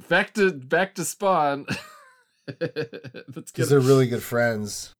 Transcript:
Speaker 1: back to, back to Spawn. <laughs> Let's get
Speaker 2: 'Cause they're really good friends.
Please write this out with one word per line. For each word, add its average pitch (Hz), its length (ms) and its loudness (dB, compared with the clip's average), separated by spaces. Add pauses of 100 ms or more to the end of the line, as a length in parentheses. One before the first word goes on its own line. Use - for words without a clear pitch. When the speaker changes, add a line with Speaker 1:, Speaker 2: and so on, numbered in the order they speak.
Speaker 1:
back 190 260 2
to, 196 180 2
back 160 440 -2
to 165 80 -4
Spawn. 156 680 0
<laughs> - 880 -14
Let's - 880 -12
get - 40 -18
Speaker 2:
'Cause 123 160 -2
they're 143 100 6
really 131 260 6
good 117 160 -4
friends. 117 760 -2